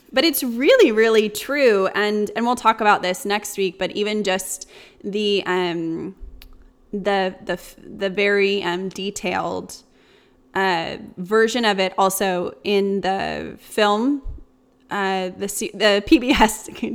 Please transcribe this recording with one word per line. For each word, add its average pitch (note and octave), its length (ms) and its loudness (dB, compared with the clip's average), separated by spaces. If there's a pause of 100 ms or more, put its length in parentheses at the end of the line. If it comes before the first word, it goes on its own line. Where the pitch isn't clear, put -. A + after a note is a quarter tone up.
(120)
but C4 120 2
it's E4 180 0
really, C#4 500 4
really A3 360 4
true. G#3+ 600 2
And, G#3 460 0
and A3+ 120 -2
we'll B3 100 0
talk A3+ 240 2
about G#3 220 4
this F#3 240 -4
next G3+ 320 -4
week, F#3+ 200 -2
but F3+ 120 -4
even G#3 340 -2
just F#3+ 420 -4 (380)
the, G3+ 400 0
um, E3+ 720 -4 (760)
the, F#3+ 440 -2 (100)
the, G3 80 -6
f-, - 260 -10
the G3+ 300 -8
very, G3+ 540 2
um, F3+ 260 -4
detailed, F#3 960 -6 (720)
uh, F3 420 0 (220)
version A3 480 2
of G3+ 120 2
it F#3 200 0
also F#3+ 680 0
in G3 380 2
the F#3+ 580 -4
film, A3 640 0 (680)
uh, F#3+ 460 -4
the G3 120 -8
C-, - 260 -6
the G3+ 320 2
P D#4+ 120 8
B B3 120 0
S, A3 380 2
<laughs> - 120 -16 (140)